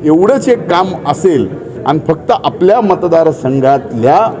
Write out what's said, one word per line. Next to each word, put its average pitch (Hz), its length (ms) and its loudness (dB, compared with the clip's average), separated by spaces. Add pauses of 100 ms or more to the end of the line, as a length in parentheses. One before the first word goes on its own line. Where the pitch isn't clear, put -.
एवढंच 190 460 2
एक 233 200 0
काम 180 180 0 (180)
असेल 143 420 0 (380)
आणि 147 220 0
फक्त 156 240 -2
आपल्या 196 500 2
मतदारसंघातल्या 147 1600 0